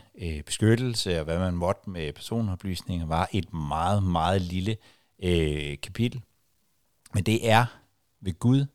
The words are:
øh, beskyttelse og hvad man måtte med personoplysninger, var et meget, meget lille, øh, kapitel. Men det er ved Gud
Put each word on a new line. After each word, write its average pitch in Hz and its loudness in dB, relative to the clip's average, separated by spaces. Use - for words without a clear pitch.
øh, 78 -6
beskyttelse 110 2
og 78 -2
hvad 82 -2
man 92 0
måtte 90 -2
med 80 -6
personoplysninger, 92 -4
var 82 0
et 90 -4
meget, 82 0
meget 90 2
lille, 92 -4
øh, 76 0
kapitel. 117 -4
Men 95 0
det 113 2
er 113 8
ved 92 -6
Gud 135 4